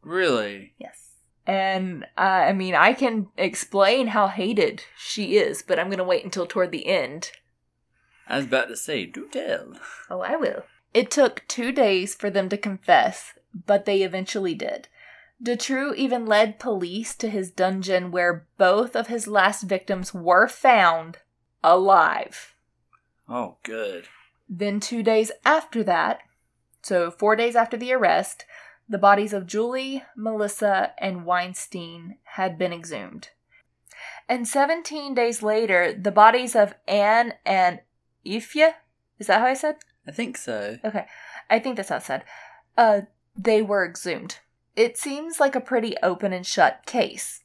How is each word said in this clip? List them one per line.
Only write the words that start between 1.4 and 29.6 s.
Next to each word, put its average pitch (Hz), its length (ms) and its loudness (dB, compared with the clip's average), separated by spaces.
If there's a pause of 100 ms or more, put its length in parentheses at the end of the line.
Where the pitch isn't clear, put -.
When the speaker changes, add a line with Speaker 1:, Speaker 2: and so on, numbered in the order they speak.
Speaker 2:
And, 190 600 -4 (120)
uh, 185 300 2
I 196 60 2
mean, 185 220 -2
I 220 180 8
can 226 420 -2
explain 202 720 2
how 208 200 2
hated 196 580 -2 (120)
she - 380 -4
is, - 260 2
but 180 160 -2
I'm 175 120 -2
gonna 185 160 -4
wait 180 180 0
until 180 240 -6
toward 180 240 -2
the 165 160 -8
end. 151 440 -4 (920)
Speaker 1:
I - 120 -4
was 139 80 -4
about 117 240 0
to 113 80 -10
say, 135 280 -6
do - 220 -16
tell. - 460 -6 (360)
Speaker 2:
Oh, 185 120 -8
I 226 160 -4
will. - 260 -4 (300)
It 233 180 2
took - 380 2
two 247 240 -4
days 202 420 2
for 208 140 -6
them 196 180 -2
to 202 100 -4
confess, 190 760 0 (320)
but 202 180 2
they 196 180 0
eventually 190 540 -4
did. - 320 -8 (540)
Dutroux 262 540 -4
even 247 300 -2
led 214 340 2
police 202 560 -6
to 226 140 -6
his 190 200 -6
dungeon 185 600 -2
where 175 340 0 (120)
both 208 360 4
of 233 140 -4
his 226 180 -6
last 208 380 2
victims 185 500 -6
were 180 360 6
found 170 680 4 (440)
alive. 175 880 4 (760)
Speaker 1:
Oh, 117 340 -8
good. 104 460 -8 (400)
Speaker 2:
Then 202 320 -4
two 233 200 -6
days 220 300 2 (140)
after 285 380 2
that, 170 360 0 (640)
so 175 280 -2
four 214 280 2
days 233 180 0
after 233 220 2
the 247 160 -2
arrest, 185 500 0 (460)
the 214 80 -4
bodies 202 340 4
of 190 160 -6
Julie, 254 560 -4 (100)